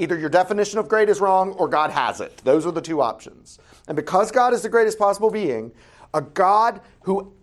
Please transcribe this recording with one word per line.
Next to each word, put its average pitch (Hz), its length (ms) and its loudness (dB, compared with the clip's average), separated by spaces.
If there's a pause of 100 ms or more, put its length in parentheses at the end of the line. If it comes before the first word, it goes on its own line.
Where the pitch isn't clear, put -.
either 165 160 -2
your 156 120 -6
definition 202 480 0
of 214 100 -2
great 214 220 2
is 196 100 0
wrong 190 340 2
or 180 140 -2
God 151 220 0
has 117 320 -2
it. - 220 -12
Those 147 220 4
are 175 60 -2
the 160 100 -6
two 156 200 -2
options. - 560 -6 (300)
And 156 80 -8
because 190 360 0
God 247 220 2
is 226 80 0
the 220 80 -6
greatest 220 300 2
possible 202 320 2
being, 131 400 -4 (420)
a 156 80 -2
God 185 600 2 (200)
who 190 420 -4